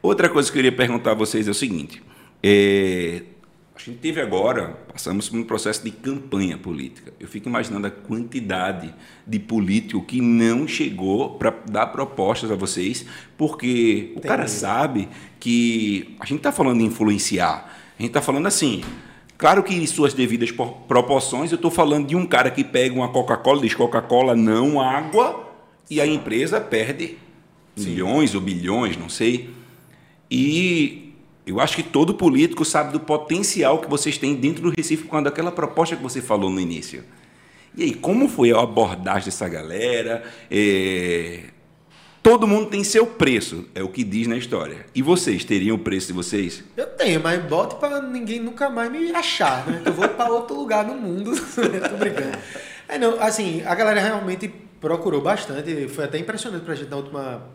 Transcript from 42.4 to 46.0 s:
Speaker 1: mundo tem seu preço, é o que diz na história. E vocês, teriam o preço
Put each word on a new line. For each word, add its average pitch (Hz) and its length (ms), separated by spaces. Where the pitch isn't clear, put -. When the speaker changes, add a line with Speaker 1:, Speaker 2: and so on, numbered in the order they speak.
Speaker 1:
mundo 208 240
tem 202 120
seu 220 220
preço, 113 600
é 95 80
o 95 60
que 120 140
diz 107 220
na 117 100
história. 80 600
E 127 80
vocês, 147 420
teriam 101 300
o 104 40
preço 95 280